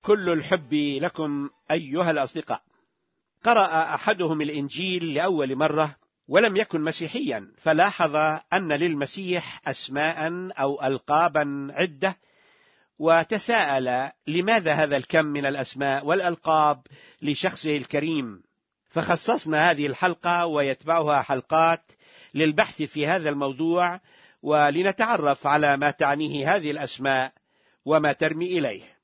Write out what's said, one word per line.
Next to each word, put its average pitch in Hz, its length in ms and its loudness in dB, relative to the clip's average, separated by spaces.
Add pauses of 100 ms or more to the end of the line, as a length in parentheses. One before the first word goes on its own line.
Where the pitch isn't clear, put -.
كل 202 200 2
الحب 156 460 -2
لكم 143 760 -2 (200)
أيها 165 400 0
الأصدقاء. 139 520 -4 (800)
قرأ 165 500 4
أحدهم 165 460 0
الإنجيل 151 720 -4
لأول 147 420 0
مرة 151 400 0 (320)
ولم 196 280 4
يكن 196 240 -2
مسيحيا، 156 800 -6
فلاحظ 160 580 2 (360)
أن 180 200 0
للمسيح 175 960 -4
أسماء 156 640 -4 (300)
أو 139 220 -2
ألقابا 143 880 0
عدة، 170 460 -2 (840)
وتساءل: 151 1120 2 (160)
"لماذا 180 480 0
هذا 147 220 2
الكم 156 280 2
من 147 220 -2
الأسماء 139 600 -2
والألقاب 160 760 2 (400)
لشخصه 151 540 -2
الكريم؟" 143 680 -4 (480)
فخصصنا 165 800 0
هذه 147 160 0
الحلقة 175 600 -2
ويتبعها 147 760 0
حلقات 160 720 0 (420)
للبحث 156 480 0
في 147 240 -4
هذا 160 240 0
الموضوع، 165 680 -2 (420)
ولنتعرف 151 1040 2
على 147 300 4
ما 143 140 2
تعنيه 147 680 0
هذه 151 140 -2
الأسماء 135 640 -2 (520)
وما 151 280 2
ترمي 160 460 -2
إليه. 117 460 -6